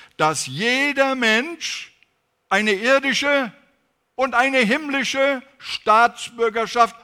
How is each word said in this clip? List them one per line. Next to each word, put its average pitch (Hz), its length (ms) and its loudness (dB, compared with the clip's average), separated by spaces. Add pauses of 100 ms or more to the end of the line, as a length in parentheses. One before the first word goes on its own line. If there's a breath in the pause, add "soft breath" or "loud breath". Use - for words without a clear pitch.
(160 loud breath)
dass 156 300 0
jeder 262 680 0
Mensch 254 760 -2 (560)
eine 208 240 0
irdische 269 800 0 (640)
und 254 200 -2
eine 262 240 2
himmlische 269 840 0 (160)
Staatsbürgerschaft 226 1400 0